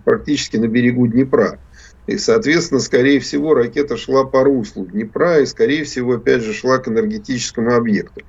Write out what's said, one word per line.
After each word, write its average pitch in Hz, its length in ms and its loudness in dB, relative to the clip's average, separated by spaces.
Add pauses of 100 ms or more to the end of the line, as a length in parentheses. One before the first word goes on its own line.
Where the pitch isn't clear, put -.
практически 120 520 -2
на 113 100 0
берегу 120 400 2
Днепра. 123 520 0 (480)
И, 107 100 -4
соответственно, 123 640 0
скорее 131 400 2
всего, 147 340 -2
ракета 120 440 0
шла 131 280 2
по 131 200 2
руслу 110 420 -2
Днепра 131 520 0
и, 131 60 4
скорее 139 380 0
всего, 127 300 -2
опять 123 300 0
же, 107 100 -4
шла 127 260 0
к 127 80 -12
энергетическому 113 880 -2
объекту. 113 540 -2